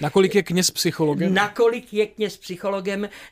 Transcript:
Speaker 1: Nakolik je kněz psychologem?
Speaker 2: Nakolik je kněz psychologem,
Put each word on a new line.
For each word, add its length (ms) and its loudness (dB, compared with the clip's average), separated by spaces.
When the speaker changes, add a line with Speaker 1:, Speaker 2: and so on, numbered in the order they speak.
Speaker 1:
Nakolik 340 2
je 80 4
kněz 280 0
psychologem? 600 0
Speaker 2:
Nakolik 600 0
je 140 0
kněz 300 -6
psychologem, 720 -6